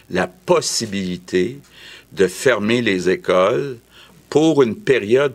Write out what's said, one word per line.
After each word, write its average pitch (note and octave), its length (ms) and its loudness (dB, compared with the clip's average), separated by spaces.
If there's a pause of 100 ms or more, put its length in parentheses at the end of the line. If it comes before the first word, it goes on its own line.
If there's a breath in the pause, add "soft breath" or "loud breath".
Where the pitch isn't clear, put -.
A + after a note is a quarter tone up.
la F2+ 180 -4
possibilité G2 1300 -4 (540 loud breath)
de F#2 160 2
fermer A2+ 540 0
les F#2 280 0
écoles F#2 680 0 (520 loud breath)
pour D3+ 320 4
une A2 140 2
période B2 600 0